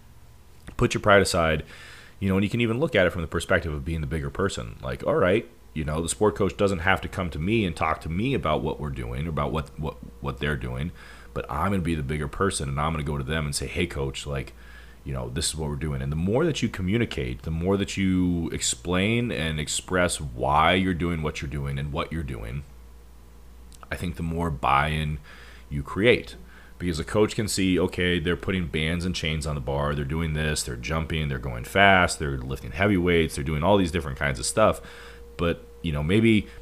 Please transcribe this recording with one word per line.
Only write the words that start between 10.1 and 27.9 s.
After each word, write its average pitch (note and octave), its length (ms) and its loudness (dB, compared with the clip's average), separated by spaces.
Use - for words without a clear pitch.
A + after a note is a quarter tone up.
what C#2 180 -6
they're D2 180 -2
doing, B1+ 340 -4
but - 160 -6
I'm E2+ 220 -2
gonna G2 120 0
be E2 120 0
the D2+ 80 -2
bigger D2 260 -4
person F#2 400 -2
and C#2 120 -2
I'm D#2 120 0
gonna D#2 120 -2
go D2 120 -2
to C#2 80 -4
them D#2 220 -2
and C#2+ 80 -4
say, C2+ 140 -4
"Hey, F2+ 180 -2
coach, C#2 400 -6
like, C2+ 260 -6
you C#2 120 -6
know, B1 160 -6
this - 180 -2
is - 80 -6
what D2+ 140 -4
we're D2 60 -4
doing." C#2 260 -4
And C#2 100 -4
the D2+ 40 -2
more G2+ 280 2
that D#3 180 0
you A#2 60 2
communicate, F2+ 760 -2
the - 80 -6
more F2 280 2
that G2 180 -2
you F2+ 540 2
explain G#2 800 0
and D#2 280 -2
express F2 600 0
why C#2+ 540 2
you're F#2 200 2
doing E2+ 280 -2
what D2+ 180 -4
you're C#2+ 100 -6
doing C#2 280 -4
and C#2+ 140 -4
what D#2 200 -4
you're D#2+ 100 -4
doing, B1+ 420 -6
I D2+ 60 -8
think E2+ 200 -4
the E2+ 60 -6
more E2 280 -2
buy-in D2+ 680 2
you D2 120 -4
create. G2 540 2
Because F2 220 -2
a - 40 -2
coach G#2+ 300 2
can G#2+ 140 -2
see, F#2+ 320 2
okay, F2+ 380 2